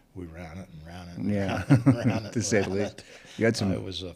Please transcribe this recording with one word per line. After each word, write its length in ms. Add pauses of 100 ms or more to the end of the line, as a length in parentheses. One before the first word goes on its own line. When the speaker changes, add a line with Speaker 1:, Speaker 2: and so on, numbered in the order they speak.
(140)
Speaker 1:
We 140
ran 320
it 120
and 140
ran 220
it 100
and 160
Speaker 2:
Yeah. 340
Speaker 1:
ran 120
it 80
and 180
ran 180
Speaker 2:
<laughs> 100
To 60
Speaker 1:
it 40
Speaker 2:
say 160
the 60
Speaker 1:
and 100
ran 80
Speaker 2:
least. 160
Speaker 1:
it. 40 (340)
Speaker 2:
You 80
had 120
some 140
Speaker 1:
I 80
was, 240
uh, 120